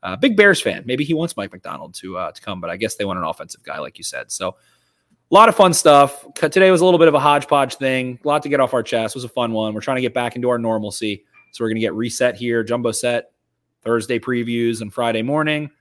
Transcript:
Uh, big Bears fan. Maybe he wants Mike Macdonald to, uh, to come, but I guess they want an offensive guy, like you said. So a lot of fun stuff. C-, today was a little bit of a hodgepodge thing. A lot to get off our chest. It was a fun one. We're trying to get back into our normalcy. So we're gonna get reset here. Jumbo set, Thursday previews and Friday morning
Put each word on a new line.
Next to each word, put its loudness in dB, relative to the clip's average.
Uh, -8
big 0
Bears 4
fan. -4
Maybe -2
he -2
wants -4
Mike -8
Macdonald -16
to, -12
uh, -6
to -20
come, -12
but -10
I -8
guess -6
they -6
want -6
an -6
offensive -10
guy, -12
like -12
you -18
said. -10
So -6
a -12
lot 8
of 0
fun 6
stuff. 4
C-, 0
today 6
was 4
a 4
little 6
bit 8
of 4
a 2
hodgepodge 2
thing. -4
A -2
lot 0
to -8
get 0
off 2
our 0
chest. -2
It -10
was -10
a -12
fun -4
one. -2
We're -8
trying -4
to -2
get -2
back -4
into -2
our 0
normalcy. -4
So -8
we're -2
gonna -4
get -2
reset -2
here. -2
Jumbo -4
set, -4
Thursday -2
previews -4
and -12
Friday -2
morning -4